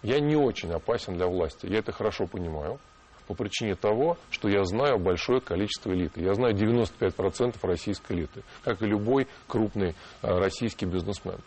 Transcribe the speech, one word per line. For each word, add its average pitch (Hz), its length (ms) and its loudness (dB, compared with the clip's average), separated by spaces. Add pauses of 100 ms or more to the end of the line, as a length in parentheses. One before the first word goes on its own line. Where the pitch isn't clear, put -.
Я 131 180 2
не 151 160 4
очень 131 360 2
опасен 95 420 -2
для 90 120 0
власти, 87 400 -2
я 98 120 0
это 107 140 -4
хорошо 104 340 -2
понимаю, 85 520 -6 (500)
по 98 60 -6
причине 101 420 -2
того, 127 420 2 (120)
что - 180 -2
я 98 160 4
знаю 117 340 2
большое 95 420 2
количество 95 520 -2
элиты. 87 280 -2
Я 98 140 2
знаю 117 200 2
девяносто 110 440 2
пять 95 160 2
процентов 120 500 0
российской 92 500 -2
элиты, - 280 -4 (220)
как 107 180 0
и 110 40 2
любой 107 420 2 (180)
крупный, 107 440 0
э, - 40 -10 (280)
российский 95 640 0
бизнесмен. 92 600 -4